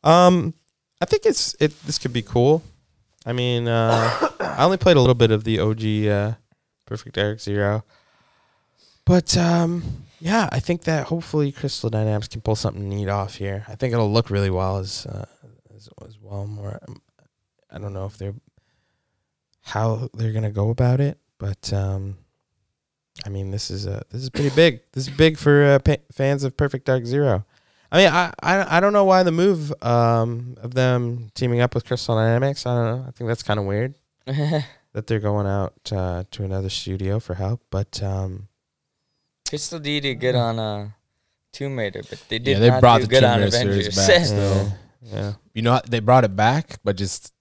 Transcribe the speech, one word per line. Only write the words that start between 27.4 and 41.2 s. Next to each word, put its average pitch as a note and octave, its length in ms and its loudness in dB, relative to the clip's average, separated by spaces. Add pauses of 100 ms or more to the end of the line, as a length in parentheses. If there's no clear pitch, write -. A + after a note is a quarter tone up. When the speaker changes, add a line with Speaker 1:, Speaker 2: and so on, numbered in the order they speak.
Speaker 1:
I D#3 60 4
mean, F#3 140 8
I, F3 300 0
I, F3+ 360 0
I - 20 6
don't G3+ 140 2
know G3+ 120 4
why F#3 180 4
the F3 80 2
move, E3 400 0 (120)
um, A#2 800 0
of A#2+ 120 -12
them A#2+ 600 0
teaming A#2+ 280 0
up B2 120 0
with - 120 -4
Crystal A#2+ 300 -4
Dynamics. A#2 500 0
I B2 100 -2
don't A#2 240 -2
know. B2+ 80 -12
I B2 40 -14
think A#2+ 160 -10
that's A#2 160 -4
kinda G#2 200 -2
weird G#2 320 -4 (140)
Speaker 2:
<laughs> - 160 -20
Speaker 1:
that D3 840 -6
they're A2+ 120 -2
going G#2 280 -2
out, G2 260 -2 (180)
uh, F#2 400 -4
to G#2 120 -10
another F#2+ 260 -4
studio F#2+ 500 -6
for - 140 -10
help. G2 360 -6
But, - 340 -6
um, F#2+ 440 -8 (1040)
Speaker 2:
Crystal D#3 300 -8
D D3 200 -4
did C#3 160 -4
good B2+ 200 0
Speaker 1:
Yeah. A#2+ 60 2
Speaker 2:
on, A2+ 180 -2
uh, G#2 300 -6 (640)